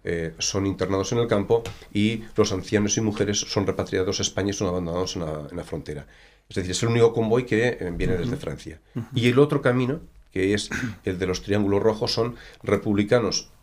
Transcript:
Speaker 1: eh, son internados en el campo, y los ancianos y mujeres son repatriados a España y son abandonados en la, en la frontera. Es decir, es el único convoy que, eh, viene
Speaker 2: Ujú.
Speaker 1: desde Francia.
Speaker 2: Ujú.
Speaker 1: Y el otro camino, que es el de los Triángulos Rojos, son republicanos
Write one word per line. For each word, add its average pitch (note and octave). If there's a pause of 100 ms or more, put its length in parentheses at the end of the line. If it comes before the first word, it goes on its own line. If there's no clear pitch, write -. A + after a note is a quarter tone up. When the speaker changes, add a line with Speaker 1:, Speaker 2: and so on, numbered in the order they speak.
Speaker 1:
eh, E2
son G2
internados F#2+
en A#2+
el A#2
campo, A2+ (300)
y G#2+ (140)
los G2+
ancianos G2+
y A2+
mujeres G#2
son -
repatriados F#2+
a -
España G2
y -
son G2
abandonados F2+
en E2+
la, D2+
en E2+
la E2+
frontera. D2 (400)
Es -
decir, F2+
es F2+
el A#2
único A#2
convoy A#2
que, A2+
eh, F2+
viene F2+
Speaker 2:
Ujú. F2
Speaker 1:
desde E2
Francia. - (160)
Speaker 2:
Ujú. A2+
Speaker 1:
Y A#2+
el B2
otro C#3+
camino, B2+ (320)
que F#2+
es G#2 (340)
el F#2
de F#2
los F2+
Triángulos G2
Rojos, A2
son A#2+ (280)
republicanos G#2 (140)